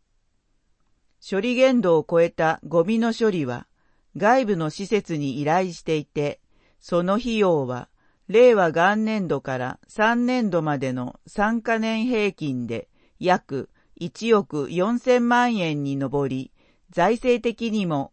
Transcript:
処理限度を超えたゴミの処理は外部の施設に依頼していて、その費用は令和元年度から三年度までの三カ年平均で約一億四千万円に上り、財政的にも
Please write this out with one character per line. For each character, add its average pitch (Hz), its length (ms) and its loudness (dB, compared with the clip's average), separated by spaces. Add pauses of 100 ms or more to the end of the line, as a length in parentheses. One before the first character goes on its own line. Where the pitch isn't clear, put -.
(1300)
処 190 120 -4
理 240 160 -2
限 254 260 4
度 175 160 4
を 151 100 0
超 170 140 4
え 170 80 4
た 160 340 -2
ゴ 165 200 2
ミ 220 160 -2
の 226 140 0
処 220 180 0
理 160 160 -2
は 123 200 -8 (480)
外 233 300 2
部 202 120 0
の 156 120 -2
施 196 160 -10
設 170 320 -2
に 139 240 -4
依 143 40 -2
頼 180 260 0
し 160 100 -16
て 160 140 -2
い 151 100 -4
て、 147 340 -6 (400)
そ 175 240 -2
の 185 120 0
費 226 240 -2
用 170 260 2
は 123 240 -8 (380)
令 233 260 6
和 180 180 4
元 190 320 2
年 214 240 -2
度 143 140 -2
か 131 160 -6
ら 127 300 -8
三 240 400 0
年 247 240 0
度 170 100 0
ま 151 160 -2
で 131 160 -4
の 127 320 -8
三 220 360 -2
カ 226 180 -2
年 220 260 -2
平 214 260 0
均 127 360 -6
で 113 220 -8 (300)
約 156 520 -2 (240)
一 208 380 -2
億 147 360 0
四 196 300 0
千 247 300 2
万 240 280 2
円 156 260 -2
に 139 140 -4
上 139 300 -2
り、 131 240 -8 (380)
財 180 260 0
政 240 260 0
的 226 300 -4
に 208 140 -2
も 143 280 -4